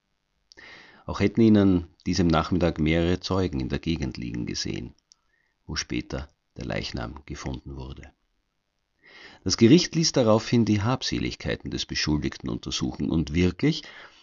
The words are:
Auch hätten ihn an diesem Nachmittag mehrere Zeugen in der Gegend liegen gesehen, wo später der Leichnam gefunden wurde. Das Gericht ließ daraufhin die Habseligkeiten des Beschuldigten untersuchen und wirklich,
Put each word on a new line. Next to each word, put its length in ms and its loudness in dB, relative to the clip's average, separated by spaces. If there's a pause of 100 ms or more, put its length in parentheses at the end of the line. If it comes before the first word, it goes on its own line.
(1040)
Auch 140 -6
hätten 220 2
ihn 160 8
an 300 4 (200)
diesem 200 2
Nachmittag 520 2
mehrere 400 2
Zeugen 400 -2
in 100 -4
der 100 -4
Gegend 380 -6
liegen 300 -8
gesehen, 480 -8 (680)
wo 100 -10
später 540 -6 (260)
der 80 -12
Leichnam 640 -8
gefunden 500 -12
wurde. 340 -12 (1300)
Das 140 -2
Gericht 380 6
ließ 180 0
daraufhin 500 2
die 180 2
Habseligkeiten 920 -4
des 140 -6
Beschuldigten 640 -4
untersuchen 600 -6
und 240 -2
wirklich, 500 0 (400)